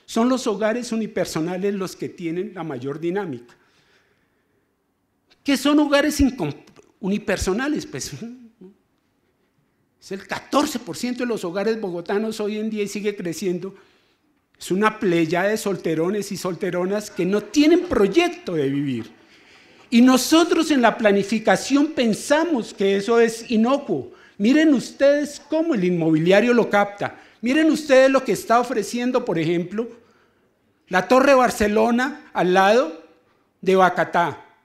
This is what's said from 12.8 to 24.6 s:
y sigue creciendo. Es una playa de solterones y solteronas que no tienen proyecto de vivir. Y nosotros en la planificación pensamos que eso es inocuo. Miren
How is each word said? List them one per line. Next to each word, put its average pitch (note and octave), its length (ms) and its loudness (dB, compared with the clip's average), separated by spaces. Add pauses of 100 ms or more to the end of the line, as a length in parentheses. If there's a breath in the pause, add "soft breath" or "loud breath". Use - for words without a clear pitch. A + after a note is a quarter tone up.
y G3 60 -6
sigue G#3 260 -6
creciendo. F3+ 580 -6 (840 soft breath)
Es - 100 -10
una G#3+ 300 0
playa E3+ 440 0
de G#3+ 120 0
solterones F#3+ 760 -4
y - 20 -8
solteronas F3+ 720 -4
que F3 160 -4
no G3+ 160 0
tienen E4 420 4
proyecto A3+ 720 0
de C#3 120 0
vivir. C#3 420 -4 (800 soft breath)
Y A#3 120 6
nosotros D#4+ 720 4
en C4+ 100 2
la G#3+ 160 4
planificación G#3+ 960 2
pensamos C#4+ 800 0
que G3 240 0
eso A#3 240 2
es A3+ 280 -2
inocuo. A3 600 0 (260 loud breath)
Miren D4 360 4